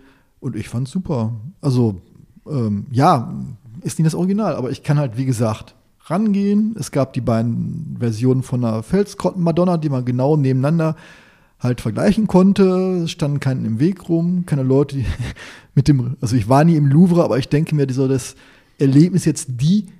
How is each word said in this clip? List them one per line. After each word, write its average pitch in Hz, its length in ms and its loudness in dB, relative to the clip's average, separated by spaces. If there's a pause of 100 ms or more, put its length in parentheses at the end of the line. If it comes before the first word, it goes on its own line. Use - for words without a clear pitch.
(400)
Und 127 160 -8
ich 107 140 -10
fand's 127 200 -6
super. 123 440 -4 (260)
Also, 120 420 0 (480)
ähm, 110 420 -4
ja, 127 420 2 (480)
ist - 180 -6
nicht 160 60 2
das 156 100 0
Original, 190 400 -2
aber 120 160 -6
ich 135 100 -10
kann 151 160 0
halt, 120 200 -2
wie 131 80 -2
gesagt, 117 500 -2 (300)
rangehen. 208 720 0
Es - 120 -10
gab 131 200 -2
die 131 100 -6
beiden 117 800 -2
Versionen 120 420 0
von 127 220 -4
einer 110 200 -2
Felsgrotten-Madonna, 180 920 0
die 156 120 -4
man 127 160 -2
genau 131 320 2
nebeneinander 147 580 0 (640)
halt 123 220 -2
vergleichen 175 460 0
konnte. 185 760 2
Es 165 80 -6
standen 143 300 -4
keinen 131 240 -2
im 110 140 -2
Weg 185 280 -2
rum, 175 380 0
keine 139 180 -2
Leute, 139 320 2
die 123 100 -4 (340)
<laughs> - 360 -20
mit 143 140 4
dem, 127 320 2
also 117 160 -2
ich 101 100 -2
war 135 160 6
nie 170 140 6
im 147 100 4
Louvre, 170 380 6
aber 107 120 0
ich 131 120 -2
denke 151 260 0
mir, 139 180 0
so 135 140 0
das 131 280 -2 (440)
Erlebnis, 156 460 4
jetzt - 220 -2 (100)
die 175 300 2 (120)